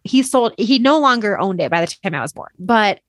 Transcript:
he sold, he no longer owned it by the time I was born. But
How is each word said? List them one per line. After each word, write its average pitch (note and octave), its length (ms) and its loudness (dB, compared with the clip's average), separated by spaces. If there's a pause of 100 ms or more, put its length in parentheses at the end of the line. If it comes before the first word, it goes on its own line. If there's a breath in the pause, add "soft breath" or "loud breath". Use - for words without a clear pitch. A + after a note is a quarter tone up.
he C4 180 2
sold, B3+ 340 0
he A#3+ 220 0
no C#4 220 4
longer A#3+ 380 0
owned F#3 220 -2
it D3+ 100 -2
by E3+ 140 0
the E3+ 80 -6 (100)
time F3 120 -6
I C#3 60 -4
was C3+ 120 -6
born. - 260 -16
But G#3 500 0